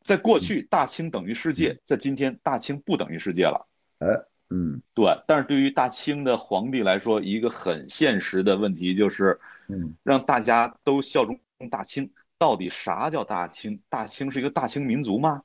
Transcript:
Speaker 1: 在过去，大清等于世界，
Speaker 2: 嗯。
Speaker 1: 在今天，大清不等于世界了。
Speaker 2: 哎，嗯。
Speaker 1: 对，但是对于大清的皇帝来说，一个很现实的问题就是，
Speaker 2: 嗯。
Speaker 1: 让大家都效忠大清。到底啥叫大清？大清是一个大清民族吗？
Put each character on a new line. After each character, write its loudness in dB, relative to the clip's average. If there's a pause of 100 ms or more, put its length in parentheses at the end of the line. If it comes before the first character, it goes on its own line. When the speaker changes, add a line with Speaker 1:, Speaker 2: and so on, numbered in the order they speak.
Speaker 1:
在 2
过 6
去， -2
大 4
清 -6
等 -6
于 -6
世 -4
界， 0
Speaker 2:
嗯。 -8
Speaker 1:
在 0
今 -2
天， -2
大 0
清 -8
不 -4
等 -2
于 -8
世 -4
界 2
了。 0 (340)
Speaker 2:
哎， 0 (420)
嗯。 -2 (140)
Speaker 1:
对， 4 (200)
但 4
是 0
对 0
于 2
大 0
清 -6
的 2
皇 -4
帝 0
来 4
说， 0
一 -2
个 0
很 -6
现 2
实 -2
的 4
问 0
题 -2
就 4
是， 2 (280)
Speaker 2:
嗯。 -6
Speaker 1:
让 2
大 4
家 2
都 2
效 0
忠 -8 (300)
大 -6
清。 -8 (240)
到 4
底 -4
啥 -4
叫 -4
大 -4
清？ -12
大 -6
清 -8
是 -4
一 -2
个 -2
大 -2
清 -6
民 0
族 0
吗？ 0